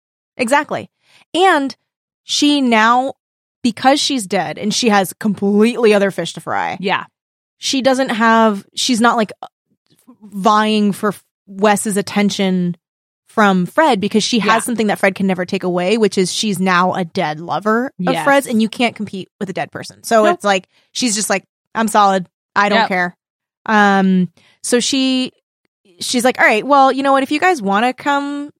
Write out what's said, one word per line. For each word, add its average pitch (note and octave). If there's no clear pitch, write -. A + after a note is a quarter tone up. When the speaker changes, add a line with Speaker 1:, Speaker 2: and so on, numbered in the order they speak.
Speaker 1:
exactly. A#3
And D#4
she D4
now, A#3+
because C4+
she's B3+
dead E3+
and G#3
she -
has G3+
completely G#3
other G3
fish E3+
to D#3+
fry. F#2+
Speaker 2:
Yeah. F3+
Speaker 1:
She -
doesn't C4
have, A3
she's A#3+
not, A#3
like, A3
vying G#3+
for G3+
Wes's G3
attention F#3+
from F#3+
Fred C#4+
because G#3
she A#3+
has G3
Speaker 2:
Yeah. A3
Speaker 1:
something A3
that F#3
Fred G3
can G3
never F#3
take F#3
away, F3+
which G#3+
is F#3
she's G#3
now F#3
a F#3
dead D#3
lover G3
of -
Speaker 2:
Yes. F#3
Speaker 1:
Fred's, C#4
and A3
you A3
can't A3+
compete G3
with F#3+
a -
dead E3
person. F#3+
So A3
Speaker 2:
Nope. F4
Speaker 1:
it's F4
like, G3
she's A#3+
just G#3+
like, G3
"I'm A3+
solid. G3
I G3+
don't G#3
Speaker 2:
Yep. A3
Speaker 1:
care." F3+
Um, G3
so B3
she, C4
she's A#3
like, B3
"All -
right, A#3
well, C4+
you C4+
know C#4
what? C4+
If C4+
you D4+
guys F4+
wanna G3+
come C#4+